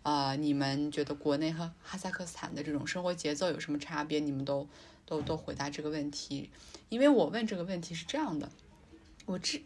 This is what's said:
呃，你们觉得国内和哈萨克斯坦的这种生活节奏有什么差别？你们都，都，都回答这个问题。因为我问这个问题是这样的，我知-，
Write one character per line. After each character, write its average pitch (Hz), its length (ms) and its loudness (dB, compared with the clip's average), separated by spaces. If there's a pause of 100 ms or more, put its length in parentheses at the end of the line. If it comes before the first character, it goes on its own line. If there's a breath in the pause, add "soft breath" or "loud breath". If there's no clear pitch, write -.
呃， 139 320 4
你 147 180 4
们 139 380 2
觉 147 120 0
得 147 120 -2
国 143 200 2
内 160 140 2
和 165 180 -4 (140)
哈 - 160 -8
萨 185 140 -4
克 180 120 -6
斯 170 120 -10
坦 - 180 -8
的 147 80 -4
这 156 80 -4
种 147 160 0
生 180 160 -2
活 180 100 2
节 156 220 -2
奏 180 140 2
有 151 100 0
什 - 140 -4
么 147 80 0
差 147 240 -4
别？ 151 160 2
你 147 100 0
们 135 140 -2
都， 139 240 0 (360 soft breath)
都， 156 160 -2
都 156 160 0
回 151 160 -8
答 139 160 -2
这 208 140 -4
个 151 80 -2
问 - 220 -2
题。 - 360 -6 (420 loud breath)
因 233 100 0
为 285 80 10
我 233 180 8
问 220 180 0
这 214 120 -2
个 170 80 -2
问 185 160 -2
题 165 120 -8
是 165 140 -8
这 - 100 -2
样 220 220 0
的， - 100 -4 (760)
我 185 100 -2
知-， 285 300 -4